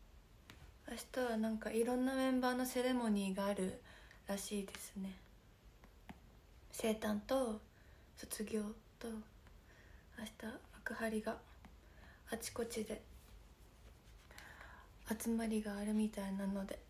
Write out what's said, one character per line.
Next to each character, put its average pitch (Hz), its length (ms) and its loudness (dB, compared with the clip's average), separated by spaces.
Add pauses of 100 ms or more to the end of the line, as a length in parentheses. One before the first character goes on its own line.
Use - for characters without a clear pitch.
(920)
明 233 60 -6 (280)
日 240 60 2
は 220 60 2
な 220 120 4
ん 220 80 2
か 214 140 -4
い 226 140 6
ろ 247 100 4
ん 254 100 4
な 262 80 4
メ 262 160 4
ン 254 120 6
バ 254 100 6
ー 247 40 2
の 254 100 2
セ 254 180 2
レ 254 80 4
モ 240 160 4
ニ 202 240 4
ー 190 40 -2
が 196 100 2
あ 202 80 4
る 190 280 0 (460)
ら 202 100 -2
し 202 220 -4
い 196 60 -2
で - 120 -10
す - 200 -12
ね。 190 180 -6 (1600)
生 220 180 2
誕 214 300 2
と 240 400 2 (560)
卒 - 260 -6
業 214 180 0 (380)
と、 240 80 -8
明 - 1200 -14
日 - 60 -10 (420)
幕 - 200 -6
張 220 280 2
が 220 160 -2 (920)
あ 226 80 0
ち - 120 -6
こ 233 160 -2
ち 220 180 -2
で 208 180 -4 (2000)
集 220 200 0
ま 226 160 4
り 220 180 4
が 202 140 -2
あ 208 80 -2
る 214 80 2
み 214 160 6
た 196 180 -2
い 196 60 0
な 196 120 0
の 196 200 0
で - 120 -4 (120)